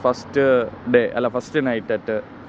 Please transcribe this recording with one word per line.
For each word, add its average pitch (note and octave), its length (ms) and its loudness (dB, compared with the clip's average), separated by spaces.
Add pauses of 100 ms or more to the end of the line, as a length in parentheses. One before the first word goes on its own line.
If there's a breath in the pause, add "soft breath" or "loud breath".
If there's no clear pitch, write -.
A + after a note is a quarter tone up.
ഫസ്റ്റ് B2+ 400 0 (500)
ഡേ, A#2+ 80 8 (160)
അല്ല, B2 180 2
ഫസ്റ്റ് B2+ 320 -4
നൈറ്റ് A2+ 280 -2
at G#2+ 140 -4 (400)